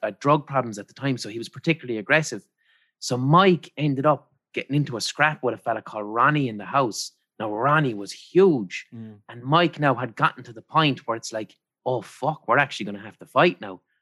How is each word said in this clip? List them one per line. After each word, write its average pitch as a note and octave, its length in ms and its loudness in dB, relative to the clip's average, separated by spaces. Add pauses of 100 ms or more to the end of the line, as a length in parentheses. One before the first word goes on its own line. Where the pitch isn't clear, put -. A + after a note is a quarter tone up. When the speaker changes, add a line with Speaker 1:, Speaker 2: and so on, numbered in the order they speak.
Speaker 1:
a, G#2+ 60 -2
a G#2+ 40 -6
drug C#3+ 340 0
problems A#2 320 -4
at G2+ 100 -12
the - 60 -20
time, C#3 240 -2
so A2 100 -10
he A2 100 -10
was A#2 100 -10
particularly C3 500 -4
aggressive. C3 440 0 (560)
So - 180 -4
Mike E3 600 4
ended C#3 300 0
up D3 240 0 (240)
getting - 220 -4
into C3+ 200 0
a G#2 40 -6
scrap D3+ 420 -2
with A#2 120 0
a A2 40 -10
fella A2+ 240 -4
called G#2+ 240 -10
Ronnie C3 420 2
in G#2+ 100 -8
the G2+ 60 -10
house. A2 480 -2 (260)
Now, G#2+ 140 -4
Ronnie C3+ 420 2
was G2 180 -10
huge. D#3+ 840 2
Speaker 2:
Mm. A2 220 -16 (120)
Speaker 1:
And A#2+ 140 -16
Mike D3+ 380 0
now C#3 140 4
had A#2+ 220 -8
gotten D3+ 280 -2
to A#2+ 80 -18
the A2 100 -20
point D3+ 440 0
where A2+ 100 -4
it's - 160 -12
like, A2 240 -8 (280)
"Oh, B2 180 -2
fuck, - 440 -6
we're A#2+ 120 4
actually C#3 280 -2
gonna G2+ 220 -10
have F#2+ 100 -20
to - 80 -20
fight D3+ 340 2
now. F#2+ 200 -12 (220)